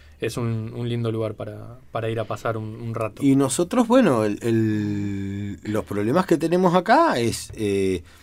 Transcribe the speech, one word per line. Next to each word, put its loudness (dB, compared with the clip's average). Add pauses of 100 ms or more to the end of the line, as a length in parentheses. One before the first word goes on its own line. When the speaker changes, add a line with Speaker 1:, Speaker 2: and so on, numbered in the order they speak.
(200)
Speaker 1:
Es -4
un, -4
un -6
lindo -2
lugar -4
para, -14 (140)
para -4
ir -2
a -2
pasar -4
un, -8
un -8
rato. -6
Speaker 2:
Y 6
nosotros, 2
bueno, 4
el, 0
el, -2
los -2
problemas 0
que 2
tenemos 2
acá 4
es, -2
eh, 0 (200)